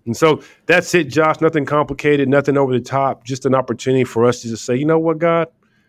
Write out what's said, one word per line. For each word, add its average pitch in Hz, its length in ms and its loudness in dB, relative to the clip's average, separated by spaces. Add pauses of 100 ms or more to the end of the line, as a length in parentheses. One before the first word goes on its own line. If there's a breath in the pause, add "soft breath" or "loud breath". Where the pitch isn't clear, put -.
And 113 80 -4
so 156 240 2 (240 loud breath)
that's 175 300 0
it, 175 100 2
Josh. 156 380 0
Nothing 156 240 0
complicated, 143 640 0
nothing 139 260 2
over 135 160 0
the 123 80 0
top, 131 440 -4
just 127 200 -8
an 131 100 0
opportunity 127 500 0
for 113 200 0
us 123 160 2
to 117 80 -10
just 113 160 -8
say, 123 100 -2
"You 143 120 -2
know 160 120 2
what, 160 200 -2
God? 170 300 0 (400)